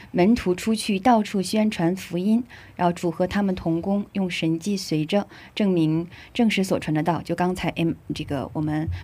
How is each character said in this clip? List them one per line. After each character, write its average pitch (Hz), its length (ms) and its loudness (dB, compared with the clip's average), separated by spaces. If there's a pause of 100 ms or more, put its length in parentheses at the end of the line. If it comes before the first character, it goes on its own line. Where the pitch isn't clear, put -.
(120)
门 190 220 6
徒 180 220 2
出 220 180 -2
去 214 240 0
到 226 240 4
处 196 200 -2
宣 214 280 0
传 180 260 0
福 175 220 -6
音， 220 240 2 (340)
然 175 120 2
后 170 60 2
主 175 180 -2
和 180 160 0
他 202 140 -2
们 190 120 2
同 170 280 -2
工， 202 320 -2
用 190 160 0
神 165 300 0
迹 202 180 -2
随 156 280 -2
着 202 220 0 (260)
证 208 160 0
明， 165 380 2 (260)
证 226 160 2
实 196 140 2
所 190 160 0
传 156 140 -2
的 156 100 2
道。 170 180 0
就 170 140 -4
刚 180 180 0
才 175 160 -4
M-， 165 260 0 (180)
这 151 100 -8
个 139 300 -6
我 156 80 -4
们 151 260 -2 (160)